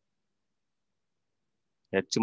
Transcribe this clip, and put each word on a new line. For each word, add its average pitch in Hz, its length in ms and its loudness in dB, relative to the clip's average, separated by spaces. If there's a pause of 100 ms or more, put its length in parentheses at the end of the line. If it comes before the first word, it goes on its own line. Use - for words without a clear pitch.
(1900)
எச் 95 300 -2